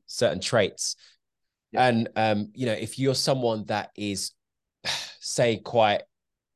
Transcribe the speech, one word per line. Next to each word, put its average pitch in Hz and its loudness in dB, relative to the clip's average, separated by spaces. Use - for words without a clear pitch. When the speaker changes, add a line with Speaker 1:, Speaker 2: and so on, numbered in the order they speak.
Speaker 1:
certain - 0
traits. - 0
Speaker 2:
Yeah. 123 4
Speaker 1:
And, 117 2
um, 107 0
you 127 -4
know, 113 0
if 107 -6
you're 131 0
someone 120 0
that 104 -4
is, 101 -6
<sighs> - -6
say, 117 0
quite, 107 2